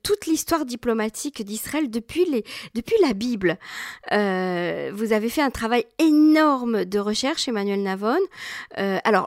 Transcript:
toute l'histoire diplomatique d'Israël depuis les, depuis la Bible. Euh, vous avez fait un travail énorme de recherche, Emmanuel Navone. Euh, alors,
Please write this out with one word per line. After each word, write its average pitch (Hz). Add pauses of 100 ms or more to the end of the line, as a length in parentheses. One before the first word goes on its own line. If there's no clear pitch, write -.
toute -
l'histoire 320
diplomatique 233
d'Israël 226
depuis 233
les, 269 (300)
depuis 285 (100)
la 262
Bible. 196 (520)
Euh, 185
vous 214
avez 214
fait 294
un 277
travail 233 (140)
énorme 302
de 196
recherche, 214
Emmanuel 202
Navone. 196 (640)
Euh, 196
alors, 202